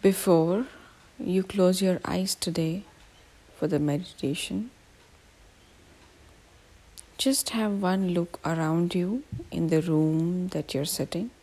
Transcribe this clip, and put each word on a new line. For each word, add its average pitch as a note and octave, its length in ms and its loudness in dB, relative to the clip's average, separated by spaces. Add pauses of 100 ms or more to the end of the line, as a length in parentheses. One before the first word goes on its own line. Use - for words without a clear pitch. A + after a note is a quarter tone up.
Before F#3+ 640 4 (500)
you F#3 280 0
close F#3 360 2
your F#3 240 2
eyes F#3+ 300 -2
today E3+ 480 -2 (720)
for D#3 120 -2
the D3 100 0
meditation, F3 920 -4 (2500)
just - 320 0
have G#3 300 -2
one F#3+ 340 2
look E3+ 300 -2
around E3 520 0
you G3 260 -2 (300)
in E3+ 160 -2
the D#3+ 120 4
room E3 680 2
that - 260 -6
you're C3+ 100 -2
sitting. E3 460 -6 (120)